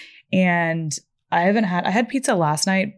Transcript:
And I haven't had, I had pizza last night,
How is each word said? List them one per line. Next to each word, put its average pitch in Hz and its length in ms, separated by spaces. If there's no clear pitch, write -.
And 170 640
I 170 100
haven't 208 220
had, 180 200
I - 60
had 233 180
pizza 262 260
last 156 320
night, 190 320